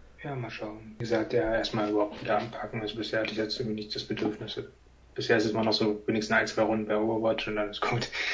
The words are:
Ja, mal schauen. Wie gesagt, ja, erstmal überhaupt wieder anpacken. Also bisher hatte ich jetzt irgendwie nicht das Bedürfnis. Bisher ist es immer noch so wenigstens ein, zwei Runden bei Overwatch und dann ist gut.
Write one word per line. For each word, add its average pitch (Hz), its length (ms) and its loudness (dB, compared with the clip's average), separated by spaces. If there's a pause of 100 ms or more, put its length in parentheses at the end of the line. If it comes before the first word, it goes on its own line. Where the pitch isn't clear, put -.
(220)
Ja, 143 120 -8
mal 120 160 -6
schauen. 110 460 -10
Wie - 40 -10
gesagt, 110 320 2
ja, 113 220 4
erstmal 107 360 0
überhaupt 104 300 2
wieder 104 180 2
anpacken. 117 420 -4
Also 107 160 -4
bisher 110 240 -2
hatte 107 100 -2
ich 104 80 -6
jetzt 107 220 -2
irgendwie 110 160 -2
nicht 107 180 -8
das 123 80 -4
Bedürfnis. 107 580 -4 (540)
Bisher 123 220 2
ist 110 80 4
es 113 80 2
immer 110 100 2
noch 110 100 4
so 107 340 2
wenigstens 110 300 2
ein, 110 120 4
zwei - 140 2
Runden 107 240 2
bei 107 100 2
Overwatch 113 520 2
und 107 80 -2
dann 104 140 0
ist - 100 -10
gut. - 300 0 (240)